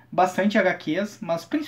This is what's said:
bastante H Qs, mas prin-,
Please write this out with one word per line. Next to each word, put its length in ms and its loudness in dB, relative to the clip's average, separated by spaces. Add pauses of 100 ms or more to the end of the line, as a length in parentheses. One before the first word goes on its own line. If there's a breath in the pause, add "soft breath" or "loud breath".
bastante 480 2
H 180 4
Qs, 440 -4
mas 240 -4
prin-, 240 -4